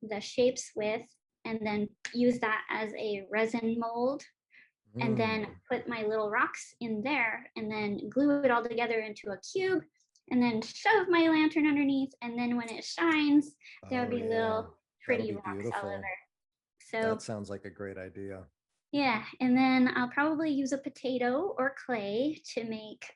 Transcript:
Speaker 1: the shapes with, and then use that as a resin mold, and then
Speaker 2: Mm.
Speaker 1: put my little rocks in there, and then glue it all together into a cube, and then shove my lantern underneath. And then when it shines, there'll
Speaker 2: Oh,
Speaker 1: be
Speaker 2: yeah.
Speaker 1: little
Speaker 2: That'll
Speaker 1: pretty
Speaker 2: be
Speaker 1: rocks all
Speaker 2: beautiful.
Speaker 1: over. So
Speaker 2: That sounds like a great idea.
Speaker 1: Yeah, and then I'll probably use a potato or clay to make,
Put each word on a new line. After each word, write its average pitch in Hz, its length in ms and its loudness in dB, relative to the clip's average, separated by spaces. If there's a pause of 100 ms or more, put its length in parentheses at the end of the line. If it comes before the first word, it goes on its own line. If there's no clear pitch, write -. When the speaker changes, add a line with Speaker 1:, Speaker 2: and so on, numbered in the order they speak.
Speaker 1:
the 214 180 -6
shapes 254 560 0
with, 214 260 -2 (420)
and 226 220 -4
then 208 220 0 (260)
use 240 260 4
that 220 300 0
as 214 240 -2
a 202 360 -6
resin 226 500 0
mold, 240 420 -2 (800)
and 220 180 0
then 220 280 0
Speaker 2:
Mm. - 100 -16 (120)
Speaker 1:
put 240 200 -4
my 226 160 -4
little 214 260 0
rocks 254 500 -2
in 220 220 -4
there, 247 540 -2
and 220 140 -6
then 208 380 -2
glue 285 340 4
it 254 80 6
all 240 120 4
together 233 380 0
into 214 300 -8
a 190 100 -6
cube, 370 440 0 (460)
and 247 120 4
then 226 200 2
shove 392 460 2
my 330 200 6
lantern 311 380 4
underneath. 277 460 2 (100)
And 240 160 -6
then 240 180 0
when 233 140 -4
it - 140 -8
shines, 302 680 4 (360)
there'll 247 160 0
Speaker 2:
Oh, 247 40 -4
Speaker 1:
be 247 80 0
Speaker 2:
yeah. 226 100 -4
Speaker 1:
little 226 340 0
Speaker 2:
That'll - 160 -18 (260)
Speaker 1:
pretty 220 260 0
Speaker 2:
be 202 60 -4
Speaker 1:
rocks 202 120 -10
all 190 60 -6
Speaker 2:
beautiful. 202 360 -4
Speaker 1:
over. 196 180 -8 (720)
So 226 220 -6
Speaker 2:
That 220 200 -2
sounds 101 280 -8
like 98 140 -10
a 101 60 -12
great 95 280 -10
idea. 92 480 -12 (500)
Speaker 1:
Yeah, 254 260 2 (200)
and 247 120 4
then 262 400 4
I'll 247 140 0
probably 302 420 0
use 269 220 -2
a 277 60 -2
potato 262 800 -2
or 269 160 0 (100)
clay 226 560 -2 (140)
to 233 100 -4
make, 220 400 -10 (120)